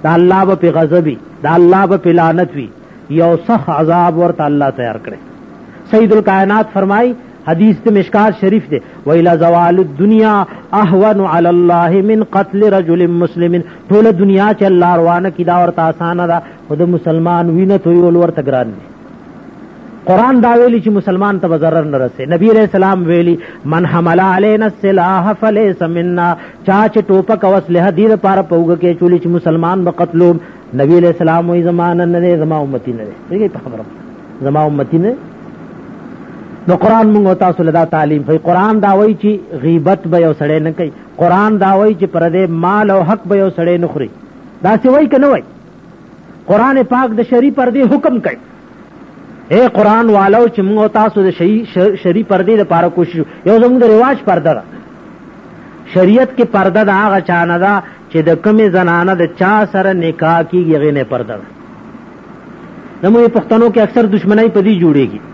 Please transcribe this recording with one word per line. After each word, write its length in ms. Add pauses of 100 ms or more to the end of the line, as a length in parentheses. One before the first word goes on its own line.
دا 100
الله 320
به 100
پی 160
غضب 340
وی، 120 (260)
دا 120
الله 300
به 120
پی 140
لعنت 440
وی. 120 (420)
یو 280 (100)
سخت 220
عذاب 480
ورته 260
الله 260
تیار 260 (100)
کړی. 140 (720)
سید 220
الکائنات 600
فرمای، 400 (340)
حدیث 360
ته 80
مشکات 500
شریف 280
دی، 100 (260)
ویلا 300
زَوَالُ 440
الدنیا 680 (280)
اهون 520
علی 220
اللَّهِ 540
مِنْ 300
قَتْلِ 420
رَجُلِ 340
مُسْلِمٍ. 460 (360)
ټول 220
دنیا 480
چې 40
الله 320
روانه 340
کی 140
دا 200
ورته 180
آسانه 460
ده، 140 (260)
خو 80
د 60 (140)
مسلمان 540
وینه 280
تویول 380
ورته 260
ګران 260
دی. 180 (1200)
قرآن 380
دا 160
ویلی 220
چې 80
مسلمان 500
ته 80
به 100
ضرر 260
نه 140
رسے. 280
نبی 260
علیہ 100
السلام 440
ویلی، 300 (300)
من 200
حمل 340
علینا 460
السلاح 720
فلیس 420
منا. 520 (320)
چا 140 (140)
چې 60 (100)
ټوپک 360
او 100
اسلحه 360
دې 220
لپاره 280
په 140
اوږه 260
کې 180
چولی 200
چې 80
مسلمان 560
به 80
قتلوم، 460 (360)
نبی 240
علیہ 100
السلام 420
وی 140
زما 300
نه، 120
نه 140
دی، 180
زما 200
امتی 340
نه 120
دی. 120 (140)
پوهیږئ 240
په 120
خبره؟ 180 (580)
زما 200 (100)
امتی 260
نه. 160 (1500)
نو 80
قرآن 380
موږ 140
او 60
تاسو 300
له 80
دا 140
تعلیم 380
کوي. 140 (120)
قرآن 320
دا 160
وایي 240
چې 100 (320)
غیبت 440
به 120
یو 140
سړی 280
نه 100
کوي. 200 (260)
قرآن 420
دا 180
وایي 220
چې 160
پردې 340
مال 420
او 120
حق 240
به 80
یو 140
سړی 300
نه 80
خوري. 220 (540)
داسې 220
وایي 220
که 100
نه 100
وایي؟ 160 (1040)
قرآن 420
پاک 280
د 120
شری 220
پردې 420
حکم 260
کوي. 200 (1120)
اے 120 (120)
قرآن 360
والو 380
چې 120
موږ 220
او 60
تاسو 360
د 140
شی-، 360
ش-، 300
شری 280
پردې 280
لپاره 300
کوشش 260
وکړو. 320
یو 120
زموږ 220
د 20
رواج 420
پرده 280
ده. 100 (1300)
شریعت 440
کې 80 (120)
پرده 260
د 60
هغه 300 (100)
چا 160
نه 180
ده 100 (380)
چې 60 (100)
د 20 (140)
کمې 320
زنانه 400
د 80 (160)
چا 160 (160)
سره 220
نکاح 480 (100)
کیږي، 240
هغې 220
نه 60
پرده 360
ده. 80 (1600)
زموږ 200 (140)
پښتنو 360
کې 60
اکثر 260
دشمنی 440
په 120
دې 120 (100)
جوړیږي. 380 (120)